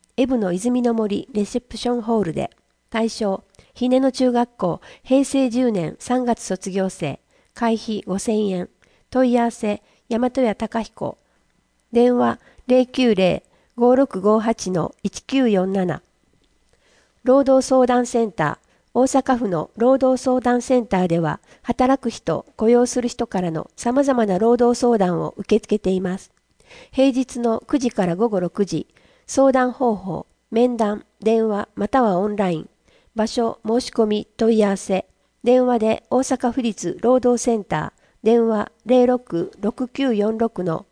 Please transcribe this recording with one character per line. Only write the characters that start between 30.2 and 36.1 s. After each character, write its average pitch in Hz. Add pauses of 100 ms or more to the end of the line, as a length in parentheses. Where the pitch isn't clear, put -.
面 240
談、 208 (140)
電 220
話、 208
ま 202
た 262
は 196
オ 196
ン 208
ラ 202
イ 160
ン。 - (460)
場 220
所、 226
申 226
し -
込 226
み、 214 (100)
問 226
い 208
合 202
わ 196
せ。 190 (380)
電 254
話 247
で 220